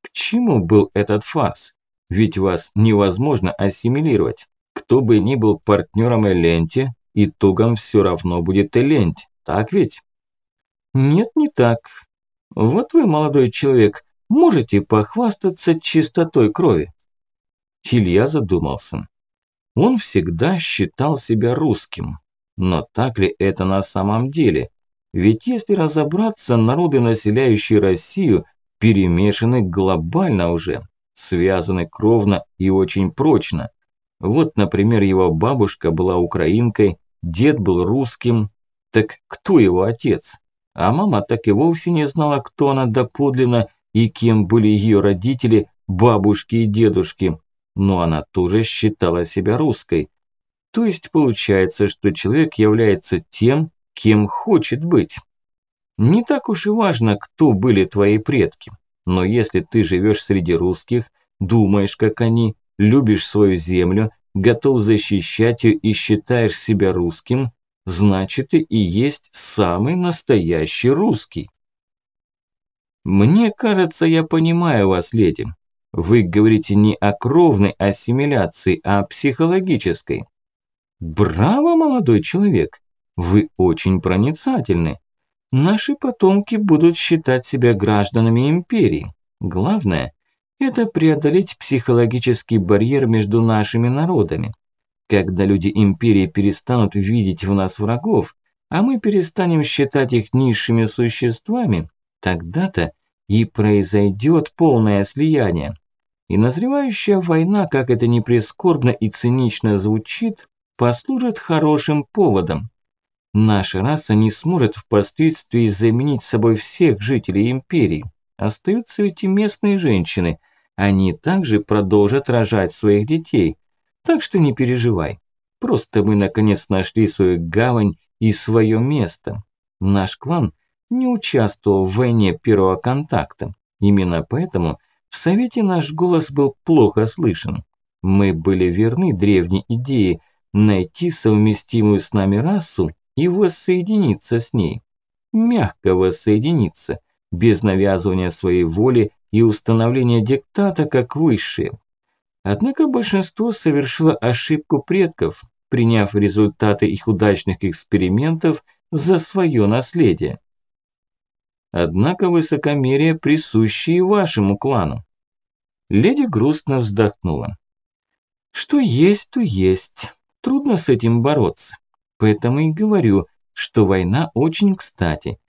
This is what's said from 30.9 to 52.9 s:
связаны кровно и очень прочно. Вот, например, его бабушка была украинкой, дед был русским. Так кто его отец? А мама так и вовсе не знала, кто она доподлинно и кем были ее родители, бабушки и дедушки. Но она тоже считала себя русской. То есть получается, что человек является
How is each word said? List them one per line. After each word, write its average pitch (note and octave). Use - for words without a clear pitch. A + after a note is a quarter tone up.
связаны F2+
кровно G#2
и F#2+
очень F#2+
прочно. -
Вот, D3
например, G2+
его F#2
бабушка G2
была F2+
украинкой, F2+
дед A2
был F2+
русским. A#2
Так A3
кто -
его F#2
отец? -
А F2
мама E3
так -
и G#2+
вовсе D#3+
не D3+
знала, D3
кто C#3
она C3+
доподлинно B2
и A2
кем A2
были A2
ее G#2+
родители, G#2
бабушки G#2
и A#2
дедушки. F#2
Но G2
она E2
тоже F#2+
считала F2
себя G2
русской. A2
То A3+
есть -
получается, G2+
что G2
человек C#3+
является G#2+